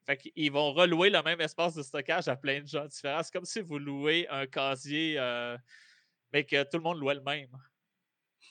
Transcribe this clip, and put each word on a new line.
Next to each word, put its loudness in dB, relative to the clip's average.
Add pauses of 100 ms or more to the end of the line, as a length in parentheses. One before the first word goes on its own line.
fait 0
qu'ils -2
vont 2
relouer 6
le 4
même 0
espace 0
de -8
stockage -2
à 2
plein -2
de -16
gens -4
différents. -4
C'est -8
comme -6
si -6
vous -6
louez 0
un -4
casier, -2
heu, -2 (760)
mais 4
que 4
tout -2
le -6
monde -2
louait 2
le -12
même. -6 (1000)